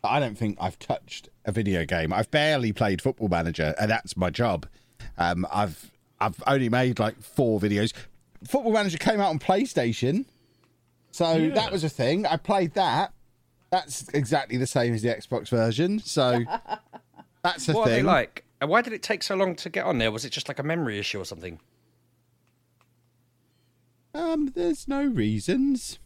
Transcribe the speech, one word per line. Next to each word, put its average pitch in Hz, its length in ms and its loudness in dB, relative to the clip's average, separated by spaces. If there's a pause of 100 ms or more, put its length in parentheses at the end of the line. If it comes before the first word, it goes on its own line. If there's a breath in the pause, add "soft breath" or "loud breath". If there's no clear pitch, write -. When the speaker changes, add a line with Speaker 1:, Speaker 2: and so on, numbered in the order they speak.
Speaker 1:
that - 80 -2
I 143 80 2
don't 113 180 -2
think 107 220 -2
I've - 180 -4
touched - 520 -8 (160)
a 107 60 -2
video 95 340 0
game. 82 260 0
I've 98 180 0
barely 147 440 2
played 101 280 0
Football 110 280 -2
Manager, 82 500 0
and 107 100 0
that's - 280 -4
my 90 120 0
job. 95 380 -2 (500 loud breath)
Um, 87 340 0
I've, 95 400 -4 (280)
I've - 260 -4
only 135 240 2
made, 123 300 2
like, 110 220 -2
four 113 380 2
videos. 104 340 2 (520 loud breath)
Football 254 280 0
Manager 196 240 2
came 220 240 2
out 196 80 2
on 156 100 -2
PlayStation, 165 840 0 (880)
so 165 260 0
Speaker 2:
Yeah. 160 180 2
Speaker 1:
that 220 160 2
was 180 120 -2
a 156 60 0
thing. 156 360 0
I 165 120 2
played 190 360 0
that. 196 400 2 (580)
That's 151 380 -4
exactly 135 480 0
the 127 100 0
same 120 260 2
as 110 80 0
the 120 80 2
Xbox - 380 -4
version, 127 520 2
so 123 440 0 (500)
Speaker 3:
<laughs> - 500 -20
Speaker 1:
that's 170 260 0
a 156 40 4
Speaker 3:
What 220 140 4
are - 40 6
they 117 60 4
Speaker 1:
thing. 127 80 2
Speaker 3:
like? 147 380 2 (160)
And 143 100 -2
why 220 120 4
did 240 120 -6
it 202 80 -10
take - 220 -4
so 196 120 -4
long 185 200 0
to - 140 -12
get - 160 -4
on - 140 0
there? 110 120 2
Was 113 140 -8
it - 60 -10
just, - 180 -8
like, 131 100 -8
a 135 40 -4
memory 143 360 -2
issue 101 200 -6
or 90 60 -8
something? 85 340 -12 (2500)
Speaker 1:
Um, 311 420 0
there's 349 320 -2
no 277 180 0
reasons. 226 1000 0